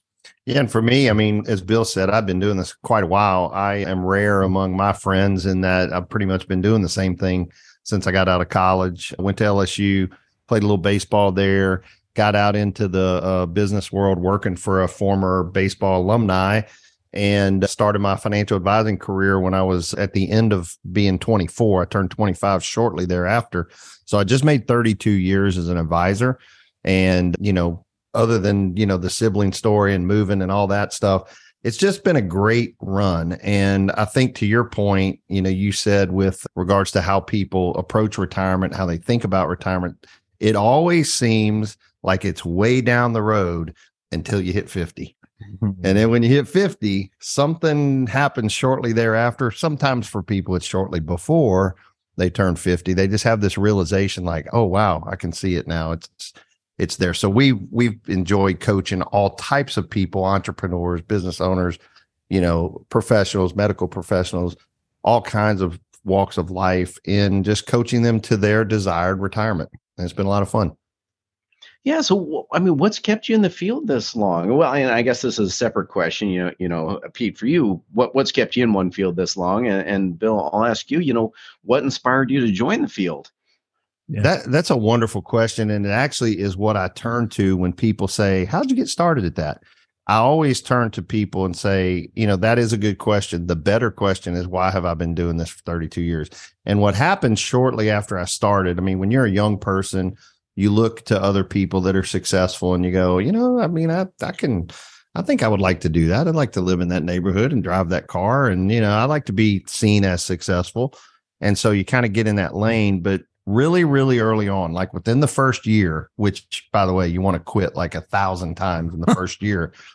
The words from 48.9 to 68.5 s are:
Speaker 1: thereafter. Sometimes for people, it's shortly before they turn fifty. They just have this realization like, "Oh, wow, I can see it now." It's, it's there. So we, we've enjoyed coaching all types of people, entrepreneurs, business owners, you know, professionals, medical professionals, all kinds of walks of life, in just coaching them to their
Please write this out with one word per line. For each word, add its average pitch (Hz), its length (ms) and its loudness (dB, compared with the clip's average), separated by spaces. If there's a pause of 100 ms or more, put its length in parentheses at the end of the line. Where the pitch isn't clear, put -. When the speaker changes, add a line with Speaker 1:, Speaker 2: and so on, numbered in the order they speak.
Speaker 1:
thereafter. 113 580 0
Sometimes 135 560 -2
for 98 160 -6
people, 95 320 -2
it's 85 100 -2
shortly 92 360 -4
before 95 760 2 (420)
they 90 140 0
turn 92 240 0
fifty. 90 380 -2
They 95 160 2
just 104 160 -2
have 113 160 2
this 98 180 0
realization 98 680 0
like, 82 280 -4
"Oh, 117 140 2
wow, 92 440 0
I 95 60 -6
can 85 160 -6
see 90 240 -2
it - 100 -4
now." 82 240 -4
It's, - 420 -12 (440)
it's 87 200 -4
there. 87 180 0
So 101 160 0
we, 131 220 4
we've 110 560 -2
enjoyed 95 500 2
coaching 95 440 0
all 101 340 0
types 139 400 -2
of 98 120 -2
people, 95 360 -2
entrepreneurs, 90 800 -2
business 90 380 -4
owners, 90 380 0 (520)
you 95 100 2
know, 85 480 0
professionals, 98 640 0
medical 101 320 0
professionals, 90 720 -4 (480)
all 113 180 4
kinds 107 380 0
of 87 180 -2 (240)
walks 95 340 0
of 90 140 -4
life, 92 540 -2
in 98 400 2
just 107 240 -2
coaching 120 340 0
them 113 200 2
to 113 140 0
their 107 280 2